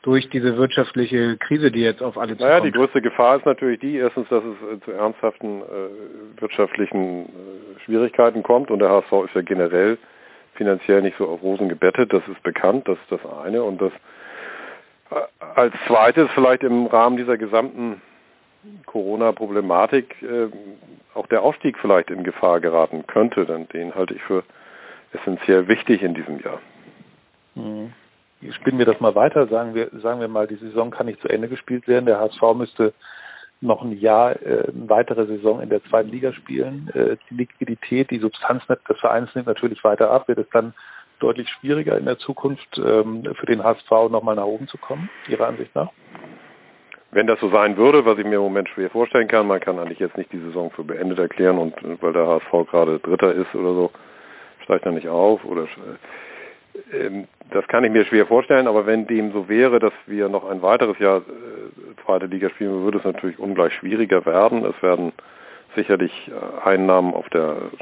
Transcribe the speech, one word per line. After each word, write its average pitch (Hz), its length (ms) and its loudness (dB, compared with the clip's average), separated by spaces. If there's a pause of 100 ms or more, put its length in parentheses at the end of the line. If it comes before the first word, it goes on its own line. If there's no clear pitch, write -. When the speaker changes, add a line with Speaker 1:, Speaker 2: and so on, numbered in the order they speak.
Speaker 1:
durch 131 300 2
diese 123 260 -2
wirtschaftliche 123 800 0
Krise, 151 320 0
die 117 120 0
jetzt 113 200 0
auf 120 160 -8
alle 110 140 -6
zukommt? 123 180 0
Speaker 2:
Naja, 170 120 6
die 151 100 0
größte 123 320 0
Gefahr 123 340 4
ist - 80 -6
natürlich 127 340 0
die, 143 180 -6
erstens, 123 320 -2
dass 113 140 0
es, 107 340 -12
äh, - 20 -18
zu 107 120 -14
ernsthaften, 104 720 -4
äh, 104 800 -14
wirtschaftlichen, 95 840 -2
äh, 95 600 -18
Schwierigkeiten 113 560 2
kommt. 127 300 0
Und 104 80 0
der 98 100 4
H 98 100 6
S - 60 -2
V 98 200 0
ist - 100 -14
ja 92 80 0
generell 90 560 0 (560)
finanziell 98 460 2
nicht 95 160 -2
so 98 100 -2
auf 85 140 -6
Rosen 95 280 -2
gebettet. 92 420 2
Das 92 160 2
ist 95 160 -16
bekannt, 104 440 0
das 92 120 -2
ist - 120 -12
das 90 100 -6 (200)
eine. 110 220 -4
Und 95 180 -4
das, 95 100 0 (1160)
äh, 147 60 -10 (400)
als 120 180 4 (140)
zweites 123 480 6
vielleicht 127 280 4
im 120 240 2
Rahmen 117 280 4
dieser 120 220 -2
gesamten 113 640 -4 (840)
Corona-Problematik, 107 1400 0
äh, 120 280 -4 (680)
auch 107 120 -6
der 110 140 2
Aufstieg 131 380 0
vielleicht 92 320 2
in 90 120 -8
Gefahr 87 360 2
geraten 82 480 0
könnte, 104 380 0
denn 82 240 -8
den 85 260 -10
halte 92 180 -4
ich 95 100 -12
für 92 200 -4 (680)
essentiell 92 560 2
wichtig 110 340 2
in 87 100 -2
diesem 78 280 -8
Jahr. - 180 -10 (960)
Speaker 3:
Mhm. 110 380 -12 (580)
Spinnen - 260 -4
wir 120 80 4
das 113 140 2
mal 104 160 2
weiter, 131 320 4
sagen 113 260 -2
wir, 113 160 -4 (120)
sagen 120 180 -4
wir 117 80 -6
mal, 107 200 -2
die 107 80 -10
Saison 113 360 -4
kann 113 140 -6
nicht 110 160 -10
zu - 80 -6
Ende 110 180 -2
gespielt 123 400 -8
werden. 123 180 2
Der 107 140 4
H 107 60 0
S 110 100 -4
V 117 180 4
müsste 113 400 -2 (720)
noch 117 200 0
ein 117 80 -6
Jahr, 110 500 2
äh, - 340 -2
eine 117 140 -12
weitere 113 380 2
Saison 107 340 -2
in 113 80 -10
der 107 140 -2
zweiten 110 260 0
Liga 127 240 -6
spielen. 135 600 -8
Äh, 113 220 0 (120)
die 120 60 -14
Liquidität, 123 760 -4
die 123 80 -4
Substanz - 480 -6
des - 340 -4
Vereins 117 360 0
nimmt 127 100 -6
natürlich 113 380 -4
weiter 107 260 2
ab. 127 180 2
Wird 120 120 -2
es 107 100 -6
dann 117 240 0 (460)
deutlich 123 280 -2
schwieriger 147 480 -2
in 139 100 -2
der 127 120 -2
Zukunft, - 680 -6
ähm, 110 400 0 (160)
für - 60 -8
den 110 180 0
H 113 100 4
S - 100 -6
V 113 260 4
nochmal 110 260 -2
nach 101 100 -2
oben 110 220 -6
zu - 120 -18
kommen, 156 320 -10 (160)
Ihrer - 180 -2
Ansicht 123 300 -8
nach? 160 160 -2 (1200)
Speaker 2:
Wenn 107 160 4
das 110 120 2
so 104 100 -2
sein 104 280 4
würde, 139 260 6
was 110 140 4
ich 104 80 -4
mir 104 120 0
im 101 40 2
Moment 98 280 -2
schwer 95 200 -4
vorstellen 117 380 0
kann, 107 180 2
man 98 140 0
kann 90 180 -4
eigentlich 85 220 -8
jetzt 92 180 -4
nicht 92 160 -10
die 90 60 -10
Saison 85 320 -8
für 82 120 -14
beendet 90 360 -6
erklären 92 400 2
und, 82 240 -4
äh, 82 180 -10
weil 82 120 0
der 85 120 2
H 82 120 2
S 80 120 -2
V 87 140 2
gerade 80 340 2
Dritter 87 340 2
ist 90 220 -4
oder 90 200 -2
so, 90 180 0 (720)
steigt - 240 -2
er 90 40 0
nicht 80 160 -6
auf 95 380 2
oder, 85 200 -6
äh, - 1400 -18
ähm, 98 220 -10 (240)
das 98 160 -2
kann 120 160 2
ich 110 80 2
mir 107 140 4
schwer 107 200 4
vorstellen, 127 400 4
aber 107 200 2
wenn 110 220 0
dem 107 260 -2
so 98 160 -6
wäre, 120 300 4
dass 104 140 2 (120)
wir 101 240 -4
noch 98 200 -4
ein 92 120 -6
weiteres 110 380 2
Jahr, 98 180 4
äh, 90 40 0 (840)
zweite 95 220 0
Liga 95 220 -4
spielen, 98 340 -4
würde 104 140 -2
es - 60 -4
natürlich 92 340 -6
ungleich 92 360 0
schwieriger 95 520 0
werden. 107 380 2
Es 98 180 -4
werden 87 300 0 (640)
sicherlich, 92 360 0 (180)
äh, - 380 -6
Einnahmen 95 460 4
auf - 160 -6
der 78 280 0 (240)